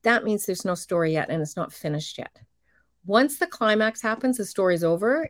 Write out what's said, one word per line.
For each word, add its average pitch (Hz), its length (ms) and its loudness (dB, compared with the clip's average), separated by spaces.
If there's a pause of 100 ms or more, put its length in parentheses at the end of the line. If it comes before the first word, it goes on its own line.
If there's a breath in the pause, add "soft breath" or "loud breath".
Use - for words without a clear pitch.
that 233 220 2
means 208 200 0
there's 185 200 -4
no 180 100 0
story 170 380 0
yet, 156 160 0
and 160 120 -2
it's 151 140 -6
not 160 180 -6
finished 151 440 -6
yet. - 200 -14 (680)
Once 240 340 2
the 349 80 0
climax 220 540 0
happens, 226 360 -2
the 202 80 -4
story's 180 380 0
over, 214 460 2